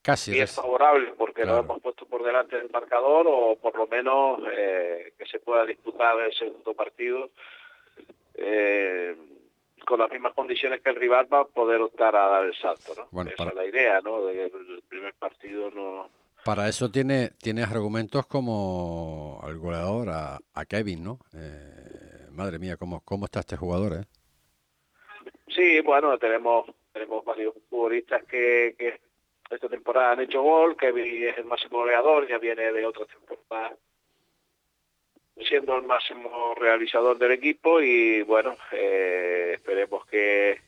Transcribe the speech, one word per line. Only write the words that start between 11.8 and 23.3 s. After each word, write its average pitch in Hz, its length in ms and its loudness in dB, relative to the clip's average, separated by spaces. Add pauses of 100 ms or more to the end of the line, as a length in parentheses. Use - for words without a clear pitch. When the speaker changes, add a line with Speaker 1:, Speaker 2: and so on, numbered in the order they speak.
Speaker 2:
optar 110 340 2
a 101 120 6
dar 98 180 4
el 90 100 -4
salto, 82 400 -6
¿no? 87 160 -16
Speaker 1:
Bueno, 90 180 -8
Speaker 2:
Esa 92 80 -12
Speaker 1:
para 87 120 -4
Speaker 2:
es 92 60 -8
la 92 100 -4
idea, 104 360 2
¿no? 104 240 -4
De 92 80 -2
que 92 120 -4
el 90 420 -14
primer 95 280 -14
partido 101 560 -10
no 95 380 -12 (360)
Speaker 1:
Para 104 240 -2
eso 120 220 -4
tiene, 131 400 0 (100)
tienes 113 280 -4
argumentos 110 560 -4
como 87 1200 -6
el 78 100 -10
goleador, 87 520 -4
a, 76 300 -8 (140)
a 76 120 -10
Kevin, 98 380 -6
¿no? 120 160 -12 (160)
Eh, - 960 -20
madre 85 280 -8
mía, 90 180 -8
cómo, 87 240 -10
cómo 98 240 -6
está 101 160 -6